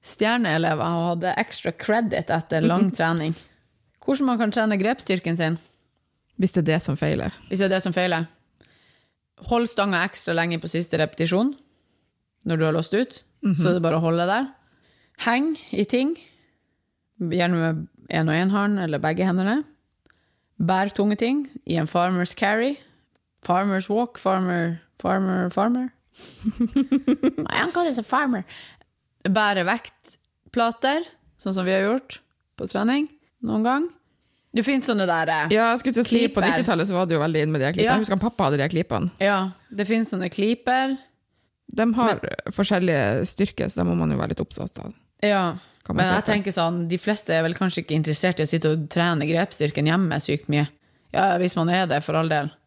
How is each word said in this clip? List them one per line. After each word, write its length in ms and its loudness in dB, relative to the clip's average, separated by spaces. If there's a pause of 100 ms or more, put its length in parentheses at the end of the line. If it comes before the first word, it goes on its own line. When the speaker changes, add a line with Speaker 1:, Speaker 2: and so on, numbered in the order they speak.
Speaker 1:
stjerneelever 760 0
og 280 0
hadde 260 -2
extra 360 -4
credit 580 -2
etter 340 0
lang 280 4
Speaker 2:
<laughs> 40 -8
Speaker 1:
trening. 380 0 (680)
Hvordan 260 0
man 120 0
kan 140 0
trene 260 2
grepsstyrken 580 -2
sin? 200 0 (800)
Speaker 2:
Hvis 160 2
det 100 2
er 100 0
det 100 0
som 140 -2
feiler. 360 -2 (140)
Speaker 1:
Hvis 140 -2
det 60 2
er 80 2
det 60 -2
som 140 -2
feiler. 300 0 (1200)
Hold 180 2
stanga 360 0
ekstra 320 -4
lenge 240 0
på 100 -8
siste 300 -2
repetisjon, 540 0 (880)
når 160 -2
du 60 2
har 100 2
låst 180 -4
ut. 280 -2 (200)
Speaker 2:
Mhm. 160 2
Speaker 1:
Så 120 4
det 80 4
er 60 0
bare 160 2
å 40 0
holde 240 2
der. 220 0 (680)
Heng 340 0 (200)
i 160 0
ting, 260 2 (1040)
gjerne 380 0
med 300 0 (260)
en 180 2
og 60 2
en 160 2
hånd 300 0
eller 200 -2
begge 240 0
hendene. 360 0 (960)
Bær 380 2
tunge 240 2
ting 220 0 (260)
i 80 0
en 120 0
farmer's 480 0
carry. 400 0 (680)
Farmer's 480 0
walk, 260 -2
farmer, 600 0 (220)
farmer, 520 0
farmer. 380 0 (260)
Speaker 2:
<laughs> 400 -8 (880)
Speaker 1:
I 160 -4
am 120 -2
called 180 0
as 100 -2
a 60 -6
farmer. 380 0 (800)
Bære 440 2
vektplater, 1400 -2 (360)
sånn 160 -4
som 100 -2
vi 100 2
har 80 2
gjort 360 -4 (360)
på 160 -8
trening 360 0 (360)
noen 220 0
gang. 220 0 (680)
Det 80 2
finnes 240 0
sånne 160 2
der, 240 0
eh, 240 0
Speaker 2:
Ja, 220 4
jeg 80 -4
skulle 160 0
til 60 2
å 40 -6
si, 120 4 (120)
på 80 0
Speaker 1:
klyper. 80 4
Speaker 2:
nittitallet 400 2
så 80 -2
var 140 2
det 80 2
jo 20 2
veldig 240 0
inn 80 0
med 80 0
de 80 0
her 80 -2
klipene. 140 2
Speaker 1:
Ja. 80 4
Speaker 2:
Jeg 80 0
husker 100 0
han 80 0
pappa 220 0
hadde 100 2
de 80 2
her 80 -2
klipene. 380 -2 (100)
Speaker 1:
Ja, 180 2 (300)
det 200 -4
finnes 200 0
sånne 240 -4
klyper. 640 0 (840)
Speaker 2:
De 100 2 (120)
har 240 2
Speaker 1:
Men 340 -8
Speaker 2:
forskjellige 720 2
styrker, 400 -2
så 140 -2
da 20 2
må 140 2
man 160 0
jo 20 -2
være 160 -2
litt 80 -6
oppsatt 400 -8
av. 140 -12 (260)
Speaker 1:
Ja, 220 2 (420)
Speaker 2:
Kan 120 -4
man 100 2
Speaker 1:
men 20 0
Speaker 2:
se 80 4
Speaker 1:
jeg 80 0
Speaker 2:
på. 80 -2
Speaker 1:
tenker 240 -2
sånn, 220 0 (100)
de 100 -2
fleste 340 -2
er 120 2
vel 100 0
kanskje 300 0
ikke 100 -4
interessert 460 0
i 60 2
å 20 -4
sitte 240 0
og 180 -2
trene 380 0
grepsstyrken 580 0
hjemme 380 2
sykt 240 -4
mye. 160 2 (480)
Ja, 260 2
hvis 180 0
man 120 0
er 180 2
det, 160 0
for 140 -2
all 120 0
del. 200 0 (180)